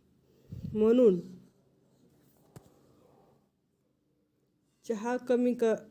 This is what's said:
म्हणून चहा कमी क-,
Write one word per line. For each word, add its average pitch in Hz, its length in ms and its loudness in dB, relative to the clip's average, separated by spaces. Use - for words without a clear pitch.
म्हणून 214 460 4
चहा 233 280 -4
कमी 247 360 0
क-, 226 380 0